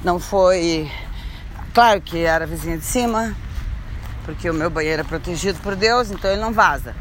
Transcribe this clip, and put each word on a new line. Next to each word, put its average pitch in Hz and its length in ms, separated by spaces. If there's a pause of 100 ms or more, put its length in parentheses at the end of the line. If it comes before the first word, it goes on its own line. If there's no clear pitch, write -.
não 180 140
foi, 170 720 (800)
claro 226 300
que 165 200
era 160 220
a - 20
vizinha 165 300
de 156 80
cima, 226 500 (880)
porque 160 240
o 165 60
meu 160 160
banheiro 156 320
é - 20
protegido 165 560
por 196 160
Deus, 220 340
então 196 200
ele 202 100
não 220 120
vaza. 175 480